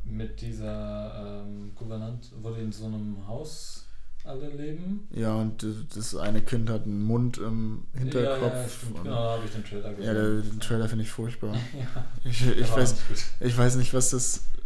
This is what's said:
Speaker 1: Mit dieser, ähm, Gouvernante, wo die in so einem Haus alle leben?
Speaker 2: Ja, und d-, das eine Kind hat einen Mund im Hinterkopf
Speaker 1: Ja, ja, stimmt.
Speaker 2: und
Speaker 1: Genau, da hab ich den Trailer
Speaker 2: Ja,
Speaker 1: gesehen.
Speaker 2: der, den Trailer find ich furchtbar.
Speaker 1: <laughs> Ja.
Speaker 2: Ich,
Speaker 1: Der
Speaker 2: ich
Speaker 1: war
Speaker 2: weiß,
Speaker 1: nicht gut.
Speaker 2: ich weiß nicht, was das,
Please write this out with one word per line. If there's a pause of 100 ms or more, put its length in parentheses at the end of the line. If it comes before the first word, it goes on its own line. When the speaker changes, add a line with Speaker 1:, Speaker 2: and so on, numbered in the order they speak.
Speaker 1:
Mit
dieser,
ähm,
Gouvernante, (140)
wo
die
in
so
einem (100)
Haus (360)
alle
leben?
Speaker 2:
Ja,
und
d-, (220)
das
eine
Kind
hat
einen
Mund
im
Hinterkopf
Speaker 1:
Ja,
ja,
stimmt.
Speaker 2:
und
Speaker 1:
Genau,
da
hab
ich
den
Trailer
Speaker 2:
Ja,
Speaker 1:
gesehen.
Speaker 2:
der,
den
Trailer
find
ich
furchtbar.
Speaker 1:
<laughs>
Ja. (180)
Speaker 2:
Ich,
Speaker 1:
Der
Speaker 2:
ich
Speaker 1:
war
Speaker 2:
weiß,
Speaker 1:
nicht
gut. (300)
Speaker 2:
ich
weiß
nicht,
was
das, (220)